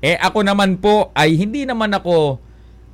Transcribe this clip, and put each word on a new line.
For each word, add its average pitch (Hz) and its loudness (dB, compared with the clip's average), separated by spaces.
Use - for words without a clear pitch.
Eh, 160 0
ako 190 -2
naman 196 0
po 208 2
ay 156 2
hindi 226 -4
naman 220 -2
ako, 165 0